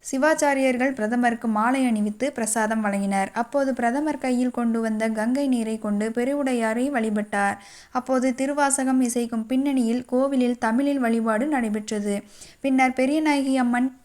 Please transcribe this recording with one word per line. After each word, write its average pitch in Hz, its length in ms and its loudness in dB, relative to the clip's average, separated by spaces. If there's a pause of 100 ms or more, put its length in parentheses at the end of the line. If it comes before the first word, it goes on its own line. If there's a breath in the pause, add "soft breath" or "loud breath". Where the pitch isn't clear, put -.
சிவாச்சாரியர்கள் 269 880 2
பிரதமருக்கு 233 580 0
மாலை 247 320 2
அணிவித்து 214 380 0 (100)
பிரசாதம் 220 480 -2
வழங்கினர். 196 480 0 (100)
அப்போது 269 380 0
பிரதமர் 285 460 -2
கையில் 254 320 0
கொண்டு 226 260 0
வந்த 220 340 -2
கங்கை 262 360 0
நீரை 220 320 -4
கொண்டு 208 200 0 (120)
பெருவுடையாரை 247 760 0
வழிபட்டார். 208 640 -2 (320 loud breath)
அப்போது 254 380 0 (100)
திருவாசகம் 269 680 0
இசைக்கும் 233 420 -4
பின்னணியில் 262 640 0
கோவிலில் 254 500 0
தமிழில் 269 400 0
வழிபாடு 226 420 0 (100)
நடைபெற்றது. 208 600 -2 (460 loud breath)
பின்னர் 262 380 2
பெரியநாயகி 285 540 2 (100)
அம்மன் 247 260 0 (140)